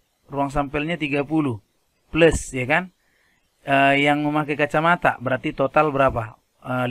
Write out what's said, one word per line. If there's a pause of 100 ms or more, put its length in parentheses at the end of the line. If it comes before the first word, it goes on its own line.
(280)
ruang
sampelnya
tiga
puluh. (480)
Plus,
ya
kan? (720)
Eh,
yang
memakai
kacamata,
berarti
total
berapa? (240)
Eh,